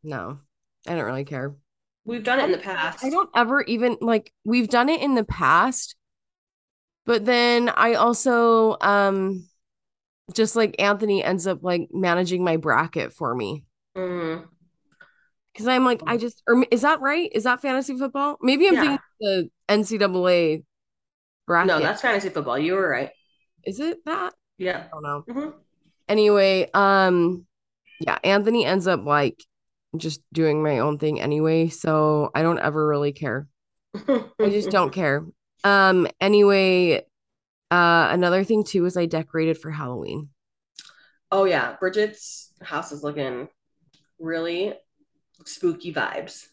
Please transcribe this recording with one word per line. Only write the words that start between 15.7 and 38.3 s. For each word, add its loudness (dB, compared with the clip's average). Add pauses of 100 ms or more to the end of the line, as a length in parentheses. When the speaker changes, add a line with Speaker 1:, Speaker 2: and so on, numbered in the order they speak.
Speaker 1:
like, 0
I -2
Speaker 2:
Oh. -2
Speaker 1:
just, -8
or 4
m-, 4
is 2
that 2
right? -2
Is -2
that 0
fantasy -4
football? -4
Maybe 4
I'm 6
Speaker 2:
Yeah. 2
Speaker 1:
thinking 0 (220)
the -2 (180)
N 2
C -4
double 0
A 2 (840)
bracket. 2
Speaker 2:
No, 2
that's -2
fantasy -2
football. -4
You -2
were 0
right. -4 (540)
Speaker 1:
Is -10
it -8
that? -8 (220)
Speaker 2:
Yeah. -6
Speaker 1:
I -20
don't -16
know. -8
Speaker 2:
Mm-hmm. -8 (580)
Speaker 1:
Anyway, 2
um, 2 (560)
yeah, -4
Anthony 2
ends 0
up, 0
like, 0 (540)
just -8 (120)
doing 2
my 0
own 0
thing -2
anyway, 0
so 0
I 0
don't 2
ever 0
really 0
care. -6 (580)
I 0 (220)
just -2
Speaker 2:
<laughs> -
Speaker 1:
don't 2
care. -2 (380)
Um, 4 (140)
anyway, 4 (680)
uh, 4
another 2